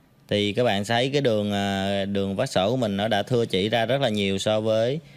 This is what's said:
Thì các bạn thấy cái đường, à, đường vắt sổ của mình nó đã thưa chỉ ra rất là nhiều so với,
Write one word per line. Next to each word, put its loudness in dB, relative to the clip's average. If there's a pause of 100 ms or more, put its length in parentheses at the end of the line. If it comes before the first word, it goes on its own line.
(280)
Thì 0
các 0
bạn 0
thấy 0
cái 2
đường, 2
à, 0
đường -2
vắt -2
sổ 2
của 0
mình -2
nó 0
đã 0
thưa 0
chỉ 0
ra 2
rất 0
là 0
nhiều 0
so 0
với, 0 (160)